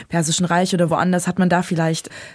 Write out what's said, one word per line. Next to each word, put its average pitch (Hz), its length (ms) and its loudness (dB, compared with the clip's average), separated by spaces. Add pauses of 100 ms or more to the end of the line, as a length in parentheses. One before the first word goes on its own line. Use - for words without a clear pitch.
Persischen 165 360 0
Reich 180 300 2
oder 170 160 2
woanders, 175 360 0
hat 185 120 -2
man 185 100 2
da 175 140 4
vielleicht 160 480 -2 (240)